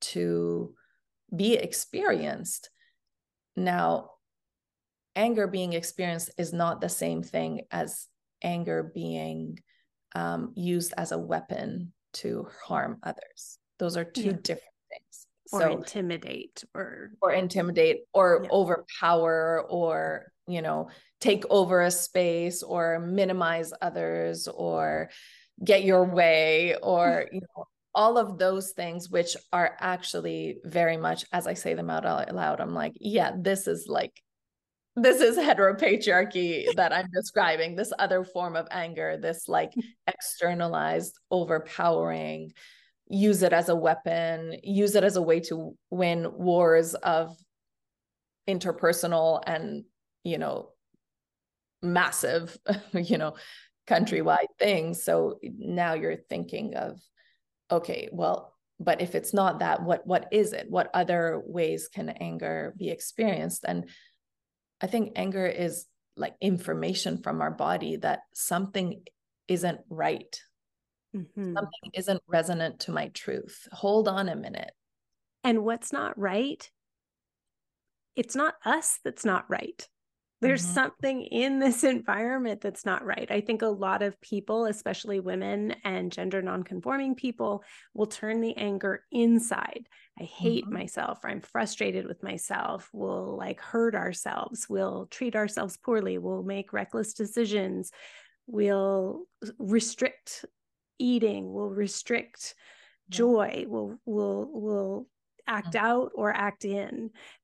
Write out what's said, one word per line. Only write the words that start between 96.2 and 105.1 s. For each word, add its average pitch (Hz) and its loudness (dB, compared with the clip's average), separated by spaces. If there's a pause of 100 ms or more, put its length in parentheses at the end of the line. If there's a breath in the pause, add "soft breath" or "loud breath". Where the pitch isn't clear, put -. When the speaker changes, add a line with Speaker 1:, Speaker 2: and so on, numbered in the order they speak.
Speaker 2:
make 196 -8
reckless 208 -4
decisions. 202 -2 (560 loud breath)
We'll 202 0 (340)
restrict - -2 (540)
eating. 208 0
We'll 202 -4
restrict - -6 (540 soft breath)
Speaker 1:
Yeah. 180 -10
Speaker 2:
joy. 226 2
We'll, 214 -6
we'll, 208 -2
we'll 208 -4 (400)